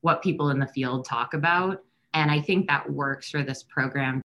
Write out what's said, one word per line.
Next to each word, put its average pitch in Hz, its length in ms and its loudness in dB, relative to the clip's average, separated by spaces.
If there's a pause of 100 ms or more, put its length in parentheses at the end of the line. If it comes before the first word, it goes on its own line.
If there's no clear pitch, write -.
what 165 220 2
people 147 280 0
in 135 80 2
the 135 80 0
field 127 380 -4
talk 123 300 -2
about. 175 500 0 (280)
And 156 160 4
I 147 120 4
think 185 260 2
that 147 240 0
works 139 400 -4
for 147 140 0
this 135 180 -8
program. 131 680 -2